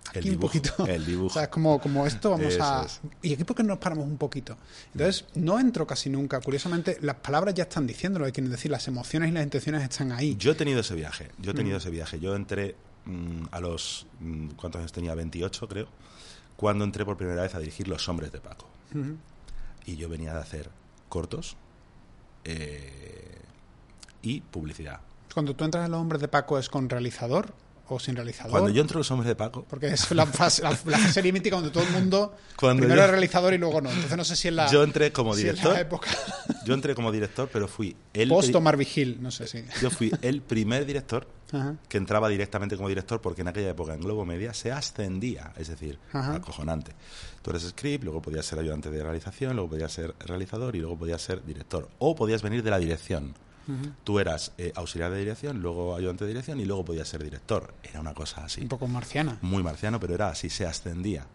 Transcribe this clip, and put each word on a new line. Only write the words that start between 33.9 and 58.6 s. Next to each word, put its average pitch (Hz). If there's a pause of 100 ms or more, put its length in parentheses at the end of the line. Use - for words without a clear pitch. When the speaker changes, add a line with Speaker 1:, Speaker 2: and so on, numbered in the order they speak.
Speaker 2:
Entonces 170
no 175
sé 165
si 175
es 165
la, 156
Speaker 1:
Yo 143
entré 151
como 113
Speaker 2:
si 104
es - (160)
la 170
Speaker 1:
director. 185
Speaker 2:
época. 170 (540)
Speaker 1:
Yo 117
entré 135
como 113
director, 110
pero 104
fui 101 (180)
el 110
Speaker 2:
Post 160
Speaker 1:
pri- 151
Speaker 2:
Omar 160
Vigil, 135
no 127
sé 117
si. 117 (180)
Speaker 1:
Yo 127
fui 110 (120)
el 135
primer 117
director 131 (240)
Speaker 2:
Ajá. 143 (120)
Speaker 1:
que -
entraba 104
directamente 101
como 98
director, 98
porque 90
en 87
aquella 95
época 80
en 73
Globo 101
Media 90
se 113
ascendía, 95
es 78
decir, 76 (120)
Speaker 2:
Ajá. 139
Speaker 1:
acojonante. 78 (520)
Tú -
eres 85
script, 131
luego 80
podías 78
ser 78
ayudante 76
de 76
realización, 82
luego 92
podías 78
ser 82
realizador 92
y 85
luego 82
podías 82
ser -
director. 78 (120)
O 160
podías 110
venir 107
de 110
la 98
dirección. 80 (340)
Speaker 2:
Ujú. 139 (100)
Speaker 1:
Tú 104
eras, 82
eh, 87
auxiliar 85
de 98
dirección, 113
luego 87
ayudante 92
de 104
dirección 127
y 104
luego 95
podías 80
ser 76
director. 76 (100)
Era -
una 78
cosa 76
así. -